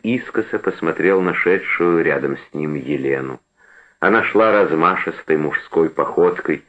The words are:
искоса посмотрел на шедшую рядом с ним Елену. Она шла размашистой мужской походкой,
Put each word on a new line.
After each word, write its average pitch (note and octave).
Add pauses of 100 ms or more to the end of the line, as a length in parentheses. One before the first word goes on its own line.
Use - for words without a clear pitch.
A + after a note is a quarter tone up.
искоса A2+
посмотрел F2+
на F2+
шедшую F2
рядом C#2
с -
ним D2+
Елену. C2+ (600)
Она G2+
шла A2
размашистой E2
мужской D2+
походкой, D#2